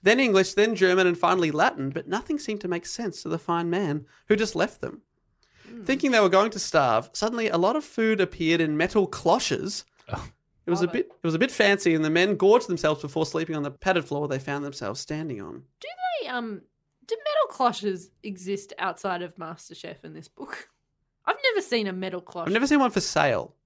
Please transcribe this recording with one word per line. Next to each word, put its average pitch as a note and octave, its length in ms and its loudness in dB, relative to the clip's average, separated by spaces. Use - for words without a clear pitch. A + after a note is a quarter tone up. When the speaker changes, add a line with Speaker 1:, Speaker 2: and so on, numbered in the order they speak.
Speaker 1:
then A3+ 200 4
English, F#3+ 320 2
then A3 200 2
German, F#3 320 4
and F3 120 2
finally F3+ 340 2
Latin, D3+ 380 0
but D#3+ 180 -8
nothing A#3+ 320 -4
seemed G#3 220 -6
to F3+ 80 -6
make E3+ 160 -4
sense - 380 -8
to - 60 -10
the E3 100 -4
fine E3+ 300 -2
man E3+ 360 -2
who G#3+ 80 6
just G#3+ 180 -2
left - 240 0
them. - 220 -10
Speaker 2:
Hmm. A#3 140 -16
Speaker 1:
Thinking C4+ 280 0
they A3+ 100 6
were F#3+ 80 6
going G3 220 4
to G3+ 80 -8
starve, A#2+ 520 2
suddenly A3+ 380 -2
a - 80 0
lot G3 180 2
of D4+ 80 -2
food A3 380 0
appeared E3 400 2
in D3+ 160 0
metal F#3 280 2
cloches. - 760 0
Speaker 3:
Oh. - 160 -8
Speaker 1:
It - 40 -8
was E3+ 120 2
a F3+ 40 2
Speaker 2:
Love E3+ 100 -4
it. - 20 -2
Speaker 1:
bit, - 80 0
it F3 60 -2
was D#3+ 80 0
a D#3+ 40 2
bit B3+ 120 2
fancy, G3 420 4
and D#3 120 2
the D#3 40 0
men F3+ 280 2
gorged G#3+ 320 4
themselves D3+ 320 0
before D3 240 -2
sleeping D#3+ 320 -4
on D3 60 -4
the F3+ 80 -6
padded F3 340 0
floor D3 240 -4
they C3+ 100 -2
found C#3+ 240 -6
themselves B2 380 -8
standing D3+ 400 -8
on. D#2+ 220 -14
Speaker 2:
Do C5+ 60 -14
they, C#4+ 80 -8
um, A3+ 320 -6
do A4 120 -4
metal D5 320 0
cloches G3+ 600 -2
exist G3 560 -8
outside F#3 420 -4
of F3+ 140 -12
MasterChef E3 680 -16
in D#3 80 -16
this D#3 160 -18
book? - 400 -16
I've F#4+ 120 0
never G#4 100 0
seen A3+ 260 -2
a F#3 60 -4
metal F#3 280 -6
cloche. E3+ 260 -8
Speaker 1:
I've F3 60 0
never A#3+ 140 2
seen D4 140 6
one B3 100 4
for F#3+ 100 0
sale. A#2+ 540 0